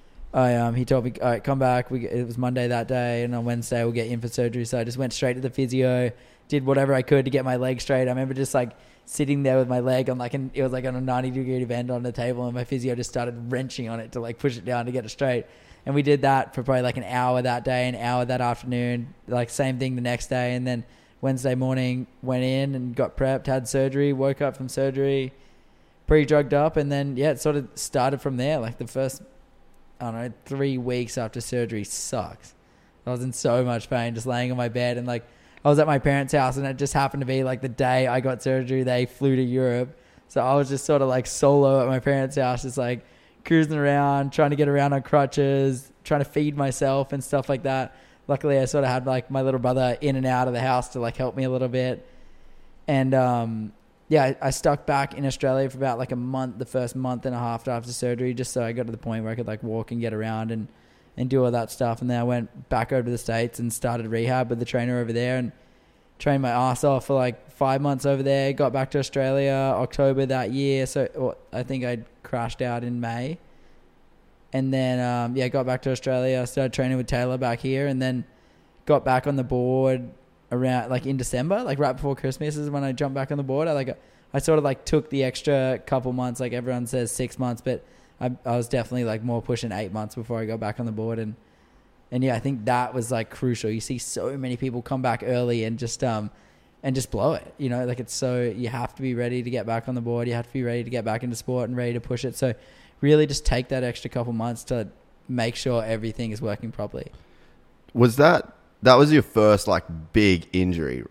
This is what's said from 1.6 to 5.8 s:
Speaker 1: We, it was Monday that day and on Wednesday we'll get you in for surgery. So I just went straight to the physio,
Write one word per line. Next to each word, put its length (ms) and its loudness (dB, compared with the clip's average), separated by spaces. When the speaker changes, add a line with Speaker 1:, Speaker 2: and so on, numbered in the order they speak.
Speaker 1:
We, 180 -4
it 180 -2
was 120 -8
Monday 300 0
that 200 -2
day 360 0
and 100 -4
on 100 -4
Wednesday 400 -2
we'll 80 0
get 140 -2
you 80 -4
in 60 -4
for 80 -6
surgery. 360 -2
So 140 -4
I 60 -2
just 140 -8
went 140 -2
straight 220 0
to 60 -10
the 100 -2
physio, 600 2